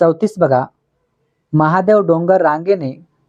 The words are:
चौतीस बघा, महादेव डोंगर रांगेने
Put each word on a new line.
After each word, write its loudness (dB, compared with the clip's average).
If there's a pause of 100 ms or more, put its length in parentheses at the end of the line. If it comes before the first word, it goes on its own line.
चौतीस 0
बघा, 0 (880)
महादेव 2
डोंगर 0
रांगेने -4 (220)